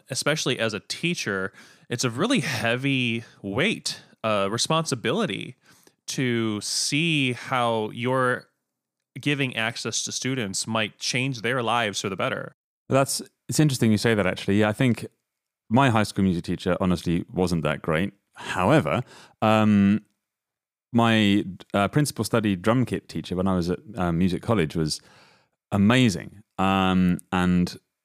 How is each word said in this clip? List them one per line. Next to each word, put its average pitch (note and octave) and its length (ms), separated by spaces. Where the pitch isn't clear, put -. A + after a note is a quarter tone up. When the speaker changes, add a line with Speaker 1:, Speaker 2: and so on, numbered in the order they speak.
Speaker 1:
especially C#3 480
as A2 160
a G2 60
teacher, G2+ 720
it's A#2+ 160
a B2 40
really F#3+ 300
heavy B2 840
weight, B2+ 580
uh, G#2 260
responsibility C#3 1080
to A2+ 560
see D3 720
how A#2 600
you're B2+ 540
giving C#3 380
access A2+ 460
to A2 80
students B2 560
might A2 320
change C3 420
their A#2+ 220
lives A2+ 380
for A2 60
the F#2+ 80
better. G#2 400
Speaker 2:
That's, C3 320
it's B2 100
interesting C3 320
you G#2 60
say A#2 160
that, G2 140
actually. G2 320
Yeah, G#2+ 100
I G#2+ 40
think A#2 340
my C3 180
high A2 140
school G2 200
music F2 200
teacher, F2 360
honestly, F2 540
wasn't E2+ 300
that D2 180
great. E2 320
However, F#2+ 640
um, G#2+ 600
my, A2 500
uh, G2+ 140
principal C3+ 380
study G#2+ 300
drum A2 300
kit - 240
teacher E2+ 260
when F#2 120
I F#2+ 80
was F2 160
at, - 80
uh, F2 160
music F2 320
college F2+ 320
was D#2 260
amazing. G2+ 720
Um, F#2 580
and F2+ 440